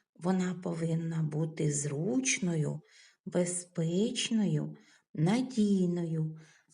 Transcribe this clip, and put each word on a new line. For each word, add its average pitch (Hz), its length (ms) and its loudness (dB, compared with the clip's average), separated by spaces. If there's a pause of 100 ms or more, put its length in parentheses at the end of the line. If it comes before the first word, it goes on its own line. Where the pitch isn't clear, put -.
(160)
Вона 185 380 0
повинна 165 720 -2
бути 151 480 -2
зручною, 151 1080 0 (440)
безпечною, 175 1500 0 (360)
надійною 175 1300 2 (340)